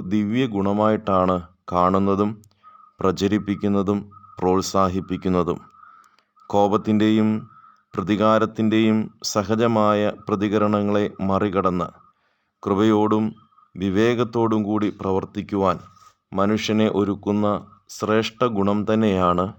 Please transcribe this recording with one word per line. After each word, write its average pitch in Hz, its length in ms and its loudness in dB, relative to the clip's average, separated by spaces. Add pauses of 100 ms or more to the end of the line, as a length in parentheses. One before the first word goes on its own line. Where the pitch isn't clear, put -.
ദിവ്യ 107 420 -2
ഗുണമായിട്ടാണ് 101 880 0 (320)
കാണുന്നതും 95 640 2 (680)
പ്രചരിപ്പിക്കുന്നതും 101 1000 -2 (360)
പ്രോത്സാഹിപ്പിക്കുന്നതും. 92 1200 0 (880)
കോപത്തിൻ്റെയും 107 800 2 (640)
പ്രതികാരത്തിൻ്റെയും 110 1040 2 (280)
സഹജമായ 107 760 0 (180)
പ്രതികരണങ്ങളെ 104 840 0 (160)
മറികടന്ന് 95 680 0 (760)
കൃപയോടും 107 600 2 (500)
വിവേകത്തോടും 110 880 0
കൂടി 104 260 -2
പ്രവർത്തിക്കുവാൻ 95 880 -2 (540)
മനുഷ്യനെ 107 640 0
ഒരുക്കുന്ന 101 500 0 (440)
ശ്രേഷ്ഠ 110 580 -2
ഗുണം 101 360 0
തന്നെയാണ് 92 600 2 (140)